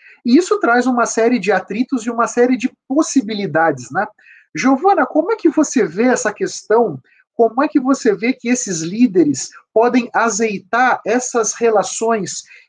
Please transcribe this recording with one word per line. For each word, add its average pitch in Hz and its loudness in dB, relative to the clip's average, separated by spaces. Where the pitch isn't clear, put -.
E 240 4
isso 370 2
traz 247 2
uma 240 0
série 233 0
de 180 -2
atritos 214 -2
e 240 -4
uma 226 -2
série 247 2
de 226 -4
possibilidades, 196 -2
né? 190 -4
Giovana, 269 2
como 320 0
é 440 -2
que 339 0
você 277 0
vê 180 -2
essa 220 0
questão? 202 -2
Como 226 2
é - 2
que 294 0
você 254 0
vê 220 -2
que - -10
esses 202 -4
líderes 180 0
podem 240 2
azeitar 226 -2
essas 226 -2
relações 220 -2